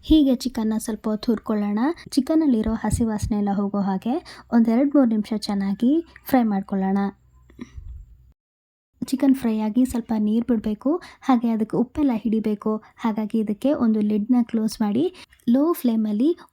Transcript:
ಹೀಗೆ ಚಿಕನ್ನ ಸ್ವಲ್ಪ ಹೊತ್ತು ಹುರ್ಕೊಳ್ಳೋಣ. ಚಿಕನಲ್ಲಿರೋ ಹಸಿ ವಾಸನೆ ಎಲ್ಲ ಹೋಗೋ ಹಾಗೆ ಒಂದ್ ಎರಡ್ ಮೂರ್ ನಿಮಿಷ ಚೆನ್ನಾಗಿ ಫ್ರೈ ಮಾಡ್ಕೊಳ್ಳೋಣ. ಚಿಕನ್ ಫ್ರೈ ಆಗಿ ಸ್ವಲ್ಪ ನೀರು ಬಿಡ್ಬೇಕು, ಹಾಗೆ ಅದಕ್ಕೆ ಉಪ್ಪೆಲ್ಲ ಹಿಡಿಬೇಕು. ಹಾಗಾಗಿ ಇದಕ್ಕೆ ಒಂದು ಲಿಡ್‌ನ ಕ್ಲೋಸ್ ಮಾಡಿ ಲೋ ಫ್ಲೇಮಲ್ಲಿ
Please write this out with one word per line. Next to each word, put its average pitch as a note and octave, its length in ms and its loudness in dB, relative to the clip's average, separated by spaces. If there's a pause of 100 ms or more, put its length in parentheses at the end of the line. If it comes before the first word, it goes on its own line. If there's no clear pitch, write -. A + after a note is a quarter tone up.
ಹೀಗೆ D4 320 4
ಚಿಕನ್ನ A3+ 440 -4
ಸ್ವಲ್ಪ A3 300 -6
ಹೊತ್ತು G#3+ 240 -2
ಹುರ್ಕೊಳ್ಳೋಣ. G#2 460 -2 (320)
ಚಿಕನಲ್ಲಿರೋ C4 640 2
ಹಸಿ A3+ 300 -2
ವಾಸನೆ G#3+ 320 -2
ಎಲ್ಲ G3+ 160 0
ಹೋಗೋ G3+ 260 -2
ಹಾಗೆ G3 720 -4
ಒಂದ್ A#3 160 4
ಎರಡ್ C4 260 2
ಮೂರ್ C4+ 140 6
ನಿಮಿಷ A3 280 -2
ಚೆನ್ನಾಗಿ G#3 680 0 (180)
ಫ್ರೈ B3+ 180 2
ಮಾಡ್ಕೊಳ್ಳೋಣ. G3 560 0 (2000)
ಚಿಕನ್ C4+ 280 2
ಫ್ರೈ A3+ 240 0
ಆಗಿ G#3+ 260 2
ಸ್ವಲ್ಪ A#3 340 -4
ನೀರು G#3+ 300 0
ಬಿಡ್ಬೇಕು, A#3 520 -2 (200)
ಹಾಗೆ A#3+ 280 2
ಅದಕ್ಕೆ A3 280 -2
ಉಪ್ಪೆಲ್ಲ C#4 380 0
ಹಿಡಿಬೇಕು. G#3+ 680 -2 (140)
ಹಾಗಾಗಿ G#3+ 420 -4
ಇದಕ್ಕೆ G#3+ 340 -2
ಒಂದು A3 280 2
ಲಿಡ್‌ನ G#3+ 420 0
ಕ್ಲೋಸ್ A3 380 -2
ಮಾಡಿ A3+ 340 0 (340)
ಲೋ C#4 240 4
ಫ್ಲೇಮಲ್ಲಿ A3+ 640 0 (160)